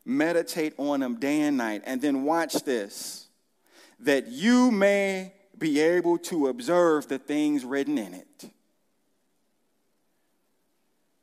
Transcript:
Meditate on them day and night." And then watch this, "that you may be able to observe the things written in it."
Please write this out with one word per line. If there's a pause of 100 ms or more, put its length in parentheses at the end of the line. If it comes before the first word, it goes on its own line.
Meditate
on
them
day
and
night."
And
then
watch
this, (680)
"that
you
may (220)
be
able
to
observe
the
things
written
in
it." (2750)